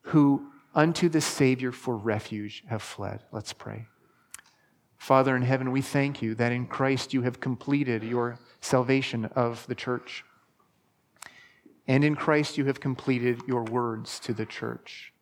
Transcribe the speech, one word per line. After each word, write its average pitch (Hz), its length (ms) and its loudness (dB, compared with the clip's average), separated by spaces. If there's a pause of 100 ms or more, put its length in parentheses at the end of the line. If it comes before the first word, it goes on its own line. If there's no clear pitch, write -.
who 139 500 4 (240)
unto 165 340 4
the 156 120 2
Savior 131 500 2
for 120 260 -4
refuge 104 720 -4
have 110 160 -4
fled?" 104 480 -10
Let's - 200 -8
pray. 110 360 -12 (1080)
Father 131 380 4
in 127 80 2
heaven, 131 280 2
we 135 100 2
thank 139 400 0
you 110 140 -2
that 120 160 2
in 123 140 -2
Christ 135 480 -2
you 131 100 2
have 123 160 -2
completed 131 640 -2
your 120 380 -4 (220)
salvation 127 640 2 (100)
of 117 320 -2
the 123 80 -4
church. - 480 -6 (1600)
And 135 160 6
in 151 120 4
Christ 151 420 2
you 139 80 0
have 135 140 0
completed 123 680 0
your 123 200 0
words 113 560 -4
to 117 120 -4
the 107 120 -4
church - 760 -10